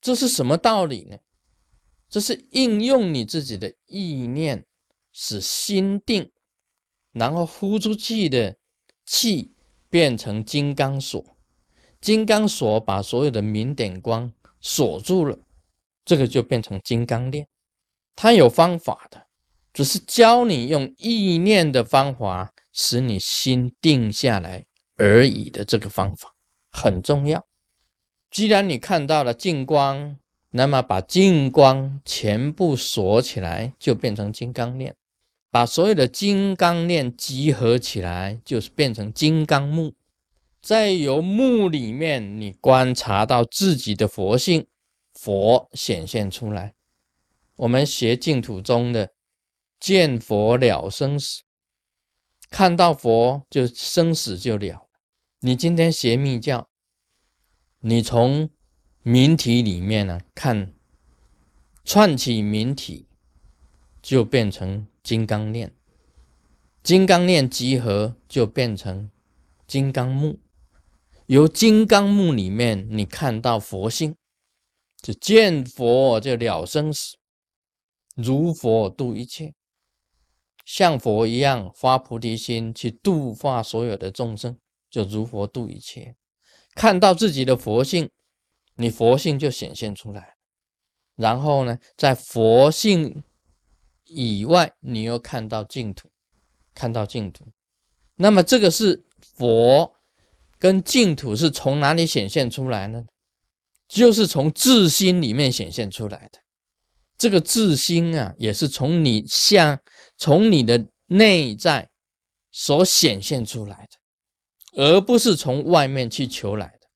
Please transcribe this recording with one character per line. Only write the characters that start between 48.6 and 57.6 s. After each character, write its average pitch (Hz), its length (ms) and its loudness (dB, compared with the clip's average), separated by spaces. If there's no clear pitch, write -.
宗 120 320 0
的， 104 180 -4
见 165 400 2
佛 107 380 0
了 98 320 0
生 139 320 -4
死， - 220 -12
看 185 260 2
到 170 200 4
佛 123 560 0
就 127 160 0
生 165 480 0
死 104 240 -8
就 107 180 -4
了。 98 320 -10
你 127 140 0
今 165 220 0
天 165 160 2
学 120 240 0
密 131 240 -2
教， 123 280 -6